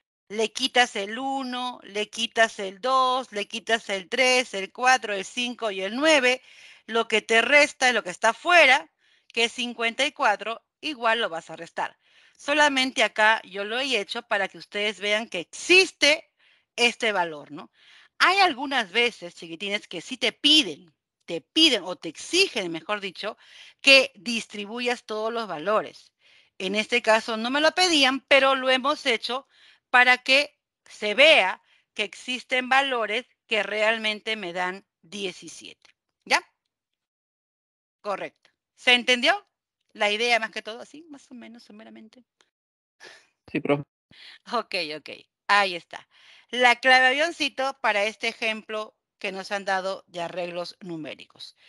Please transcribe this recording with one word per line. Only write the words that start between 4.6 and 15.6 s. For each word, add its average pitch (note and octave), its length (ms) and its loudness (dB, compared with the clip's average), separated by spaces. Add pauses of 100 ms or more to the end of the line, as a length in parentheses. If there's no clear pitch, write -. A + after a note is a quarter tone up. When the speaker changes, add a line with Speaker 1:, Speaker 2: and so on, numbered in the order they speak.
Speaker 1:
cuatro, B3 400 2
el F#3+ 140 -6
cinco A#3+ 440 -6
y F#3+ 120 -8
el G3 140 -6
nueve, C4 440 2 (460)
lo A3+ 220 -2
que G#3+ 120 2
te A3+ 220 2
resta C4+ 460 4
es B3 60 2
lo G#3+ 80 0
que F3+ 80 -8
está A3 200 0
afuera, D#4 600 4 (380)
que A#3 160 -2
es A#3 80 -4
cincuenta A#3 540 -4
y D4+ 60 -6
cuatro, A3 500 -2 (180)
igual A#3 400 -2
lo G#3+ 80 -2
vas E3 220 -12
a D#3+ 60 -16
restar. E3 420 -10 (380)
Solamente C#4 680 2
acá G#3+ 420 2
yo G3 200 -10
lo A3 140 -8
he C4 200 -2
hecho A3+ 240 -8
para G3 260 -2
que F3 100 -16
ustedes G#3 420 -6
vean G#3+ 280 -2
que F3+ 120 -8
existe E4 880 2 (460)